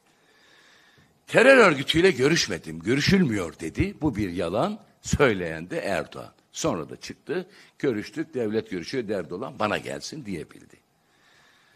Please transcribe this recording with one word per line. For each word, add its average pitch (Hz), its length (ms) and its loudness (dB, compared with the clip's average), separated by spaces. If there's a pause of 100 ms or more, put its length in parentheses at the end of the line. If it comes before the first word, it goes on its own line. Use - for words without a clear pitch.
(1300)
"Terör 254 300 8
örgütüyle 170 540 6
görüşmedim, 117 680 0
görüşülmüyor." 117 800 0
dedi. 135 420 -4
Bu 139 140 -2
bir 101 140 -4
yalan, 98 500 -2 (220)
söyleyen 87 680 0
de 160 100 -6
Erdoğan. 78 540 -6 (180)
Sonra 95 380 -4
da - 100 -14
çıktı, - 500 -10 (300)
"Görüştük, 143 540 -4
devlet 110 360 -4
görüşüyor, 98 380 -6
derdi 90 260 -6
olan 127 260 -12
bana 92 180 0
gelsin." 73 480 -10
diyebildi. - 500 -12 (1000)